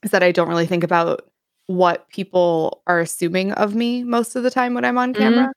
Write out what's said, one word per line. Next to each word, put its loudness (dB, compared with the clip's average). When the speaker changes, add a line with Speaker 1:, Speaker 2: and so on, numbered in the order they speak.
Speaker 1:
is -4
that 2
I 4
don't 2
really 0
think 0
about 0
what 0
people -2
are 2
assuming -2
of -2
me -2
most -2
of -4
the 0
time -2
when -2
I'm 0
on -2
Speaker 2:
Mm-hmm. -2
Speaker 1:
camera. 2